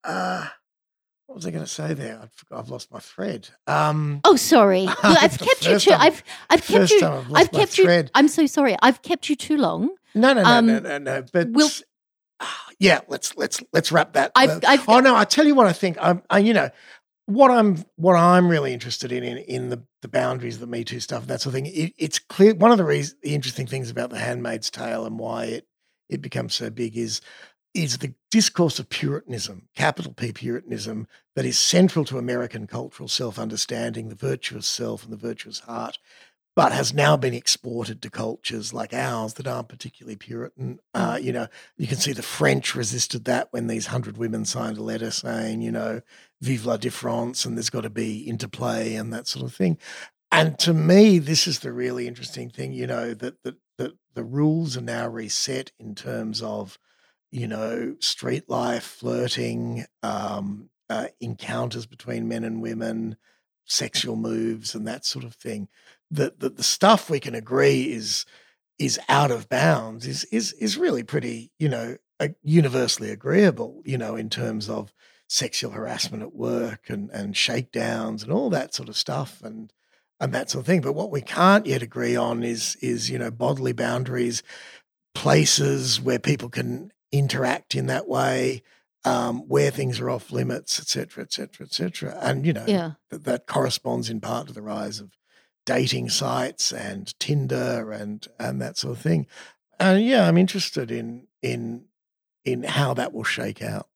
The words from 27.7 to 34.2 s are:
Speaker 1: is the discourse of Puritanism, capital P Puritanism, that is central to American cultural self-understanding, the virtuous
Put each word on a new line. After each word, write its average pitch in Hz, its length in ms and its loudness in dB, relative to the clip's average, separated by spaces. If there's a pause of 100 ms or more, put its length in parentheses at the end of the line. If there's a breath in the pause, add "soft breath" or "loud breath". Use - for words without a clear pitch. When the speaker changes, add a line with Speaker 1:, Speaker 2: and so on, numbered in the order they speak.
Speaker 1:
is 147 260 -4
the 135 160 -8 (160)
discourse 175 480 2
of 123 120 -10
Puritanism, 120 840 -8
capital 147 380 -2
P 117 200 -10
Puritanism, 113 760 -8 (260)
that 135 120 -4
is 127 120 0
central 175 460 4
to 131 140 -8
American 120 500 -6
cultural 123 400 -12
self-understanding, 113 1000 -6
the 104 40 -16
virtuous 123 540 -6